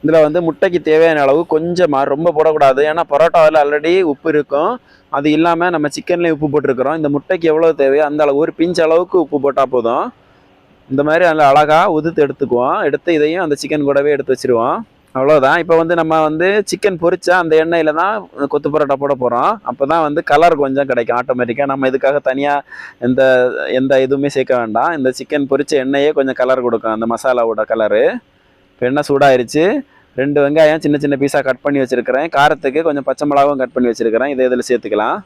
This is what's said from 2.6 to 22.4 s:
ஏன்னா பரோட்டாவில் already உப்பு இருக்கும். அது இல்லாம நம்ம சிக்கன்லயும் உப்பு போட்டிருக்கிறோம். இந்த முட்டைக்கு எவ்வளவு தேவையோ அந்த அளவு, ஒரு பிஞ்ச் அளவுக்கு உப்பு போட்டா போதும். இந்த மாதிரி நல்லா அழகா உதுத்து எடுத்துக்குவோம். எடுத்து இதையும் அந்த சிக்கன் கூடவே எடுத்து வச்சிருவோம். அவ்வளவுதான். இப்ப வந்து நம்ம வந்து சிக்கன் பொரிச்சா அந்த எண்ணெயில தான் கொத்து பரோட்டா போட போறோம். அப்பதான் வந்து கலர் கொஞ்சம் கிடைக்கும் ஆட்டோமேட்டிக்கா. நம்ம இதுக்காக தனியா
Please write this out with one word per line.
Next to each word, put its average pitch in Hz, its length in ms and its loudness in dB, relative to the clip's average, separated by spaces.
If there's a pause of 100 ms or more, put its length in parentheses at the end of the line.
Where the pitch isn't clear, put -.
ஏன்னா 165 200 -2
பரோட்டாவில் 156 520 4
already 151 380 0
உப்பு 160 280 -2
இருக்கும். 151 520 -2 (320)
அது 143 180 -2
இல்லாம 170 400 0
நம்ம 151 180 -2
சிக்கன்லயும் 170 480 -2
உப்பு 151 120 -4
போட்டிருக்கிறோம். 139 480 -2
இந்த 151 120 -2
முட்டைக்கு 165 440 -2
எவ்வளவு 160 220 2
தேவையோ 139 300 2
அந்த 151 180 -2
அளவு, 143 140 2
ஒரு 165 220 -2
பிஞ்ச் 170 240 0
அளவுக்கு 170 380 2
உப்பு 147 200 -2
போட்டா 139 240 0
போதும். 127 420 -2 (840)
இந்த 135 120 -2
மாதிரி 160 220 2
நல்லா 156 240 4
அழகா 151 440 4
உதுத்து 156 340 0
எடுத்துக்குவோம். 135 560 -2
எடுத்து 151 320 -2
இதையும் 156 280 0
அந்த 147 200 -2
சிக்கன் 151 280 -4
கூடவே 139 200 2
எடுத்து 135 260 -2
வச்சிருவோம். 127 420 -2 (360)
அவ்வளவுதான். 143 440 2
இப்ப 165 180 0
வந்து 165 180 2
நம்ம 160 280 0
வந்து 175 480 0
சிக்கன் 190 320 -2
பொரிச்சா 175 280 0
அந்த 165 340 2
எண்ணெயில 165 300 0
தான் 185 200 0 (340)
கொத்து 147 220 -4
பரோட்டா 143 220 0
போட 139 300 -2
போறோம். 123 300 0 (160)
அப்பதான் 139 340 -2
வந்து 147 200 -2
கலர் 160 340 4
கொஞ்சம் 139 300 -2
கிடைக்கும் 120 300 -2
ஆட்டோமேட்டிக்கா. 123 480 -2
நம்ம 135 240 -2
இதுக்காக 135 340 0
தனியா 139 300 -2 (460)